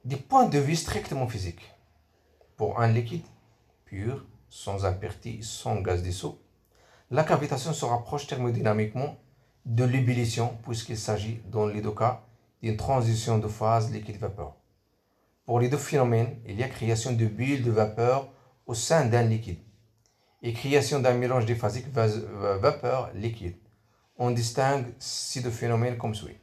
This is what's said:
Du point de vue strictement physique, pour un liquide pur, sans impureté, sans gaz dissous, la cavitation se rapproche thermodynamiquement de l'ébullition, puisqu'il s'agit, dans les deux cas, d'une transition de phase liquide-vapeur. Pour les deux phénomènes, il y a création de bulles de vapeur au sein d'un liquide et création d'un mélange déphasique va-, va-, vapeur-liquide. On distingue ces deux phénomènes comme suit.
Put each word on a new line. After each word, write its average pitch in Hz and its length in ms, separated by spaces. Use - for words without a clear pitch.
Du 127 140
point 262 280
de 143 120
vue 143 180
strictement - 520
physique, 92 460
pour - 240
un 117 80
liquide 117 380
pur, 110 420
sans 98 360
impureté, 107 560
sans 107 400
gaz 92 200
dissous, - 380
la 139 140
cavitation 147 500
se - 120
rapproche 120 420
thermodynamiquement 113 920
de 117 160
l'ébullition, 120 800
puisqu'il 117 340
s'agit, 107 500
dans 107 200
les 104 140
deux 107 100
cas, 110 320
d'une 110 140
transition 117 600
de 104 120
phase 113 420
liquide-vapeur. 107 640
Pour 120 140
les 123 80
deux 139 100
phénomènes, 120 680
il 98 120
y 117 60
a 131 60
création 113 420
de 113 140
bulles 120 380
de 117 80
vapeur 113 580
au 123 80
sein 143 320
d'un 120 180
liquide 110 360
et 120 120
création 139 460
d'un 123 140
mélange 120 320
déphasique 117 440
va-, 117 180
va-, 101 500
vapeur-liquide. 113 1000
On 123 140
distingue 131 540
ces - 420
deux 120 100
phénomènes 117 460
comme 113 180
suit. - 280